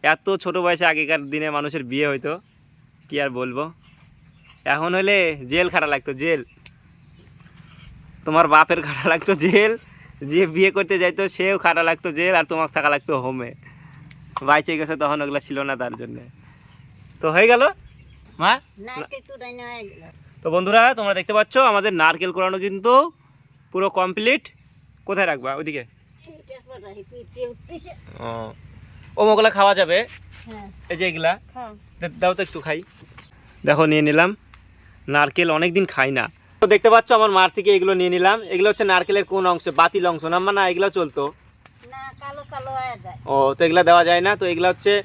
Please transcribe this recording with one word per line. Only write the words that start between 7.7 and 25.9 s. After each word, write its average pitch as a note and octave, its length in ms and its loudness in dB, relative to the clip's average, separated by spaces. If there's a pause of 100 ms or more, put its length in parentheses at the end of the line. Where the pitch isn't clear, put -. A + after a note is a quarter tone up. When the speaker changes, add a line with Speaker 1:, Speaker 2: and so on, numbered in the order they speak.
Speaker 1:
তোমার D#3+ 280 4
বাপের D#3+ 340 6
খাটা C3+ 260 -8
লাগতো E3+ 200 0 (120)
জেল, G3+ 260 4 (600)
যে E3+ 100 2 (140)
বিয়ে F#3+ 220 4
করতে F#3+ 240 -2
যাইতো F3+ 220 -2 (120)
সেও F#3+ 280 -2
খাটা E3+ 260 2
লাগতো E3 280 -4
জেল, F3+ 220 0
আর D#3 120 0
তোমার D#3+ 240 -2
থাকা D3 180 0
লাগতো C#3+ 200 -4 (100)
হোমে। B2+ 260 -8 (1000)
বাইচে D3+ 320 2
গেছে D#3 220 -4
তখন, D3 220 -2
ওগুলা C#3+ 240 -4
ছিল C#3 100 -8 (120)
না C3+ 120 -4
তার A#2+ 200 -8
জন্যে। A#2+ 220 -14 (1000)
তো D#3+ 140 -2
হয়ে G#3 160 6
গেল, B3 120 4 (800)
মা? F#3+ 100 2 (360)
Speaker 2:
নারকেল C4 400 -14
কুড়ানো B3 440 -18
হয়ে A#3 180 -14
গেল। D#3+ 140 -20 (380)
Speaker 1:
তো E3+ 140 -6
বন্ধুরা, G3 260 4 (160)
তোমরা G3+ 220 -2
দেখতে G3 180 -6
পাচ্ছ G#3+ 160 0 (180)
আমাদের G3+ 200 0 (100)
নারকেল E3 340 2
কুড়ানো F#3 300 -2
কিন্তু G3 280 0 (800)
পুরো F#3+ 160 -2 (100)
কমপ্লিট। G#3 460 -2 (640)
কোথায় G3 240 -2
রাখবা? C3 280 -6
ওইদিকে? D3 240 -10 (480)